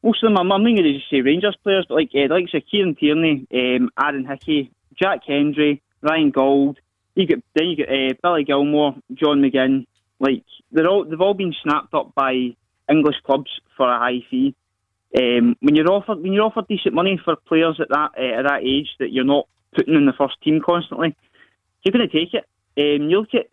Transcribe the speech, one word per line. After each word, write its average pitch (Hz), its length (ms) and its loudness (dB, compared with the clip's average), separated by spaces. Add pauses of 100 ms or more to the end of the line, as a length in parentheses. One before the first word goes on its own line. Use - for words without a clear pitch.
most 226 200 2
of 226 60 2
them, 208 80 2
I'm, 180 140 0
I'm 196 120 2
not 233 120 2
gonna 165 180 2
just 139 160 -10
say 135 120 0
Rangers 180 420 0
players, 196 240 0
but 120 80 -6
like, 151 200 0
uh, 139 120 0
the 143 60 0
likes 180 200 -2
of 147 160 -4
Kieran 190 260 0
Tierney, 151 580 0
um, 127 360 0 (100)
Aaron 139 260 -2
Hickey, 139 460 -4 (240)
Jack 185 320 -2
Hendry, 147 540 0 (200)
Ryan 156 300 2
Gauld, 139 480 2 (360)
you 185 100 2
get, 165 180 0 (120)
then 160 120 0
you 170 80 -4
get, - 140 -4
uh, 131 320 0
Billy 170 220 0
Gilmour, 143 520 0 (180)
John 147 280 2
McGinn. 135 440 2 (340)
Like, 135 240 -2 (280)
they're 160 160 2
all, 190 160 2
they've 156 160 -8
all 196 140 2
been 185 300 -4
snapped 147 300 -2
up - 220 -4
by 131 400 -2 (340)
English 151 360 2
clubs 139 240 -2 (260)
for 131 120 0
a 123 100 0
high 123 320 -2
fee. 135 260 -2 (600)
Um, 120 460 2
when 147 140 4
you're 156 160 2
offered, 196 300 -2
when 190 120 -4
you're 208 120 2
offered 220 220 -4
decent 180 260 -2
money 180 300 0
for 160 120 -2
players 160 440 0
at 160 100 -4
that, 147 280 0
uh, 123 220 -4
at 135 40 -4
that 143 200 -2
age 143 260 -2 (100)
that 123 120 -4
you're 131 120 0
not 139 240 2 (280)
putting 143 200 2
in 143 100 4
the 131 80 2
first - 280 -4
team 151 220 0
constantly, 165 520 -2 (680)
you're 196 80 0
gonna 233 160 2
take 160 260 -4
it. 220 120 -4 (320)
Um, 147 320 0
you 185 120 4
look 214 120 -10
at, - 200 -2